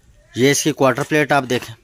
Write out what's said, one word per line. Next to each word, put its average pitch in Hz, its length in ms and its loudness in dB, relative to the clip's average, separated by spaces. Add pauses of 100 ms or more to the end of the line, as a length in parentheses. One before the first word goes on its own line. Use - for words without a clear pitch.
(340)
ये 127 180 2
इसकी 143 220 0
क्वार्टर 131 300 0
प्लेट 151 300 0
आप 139 120 2
देखें। 120 280 -6 (100)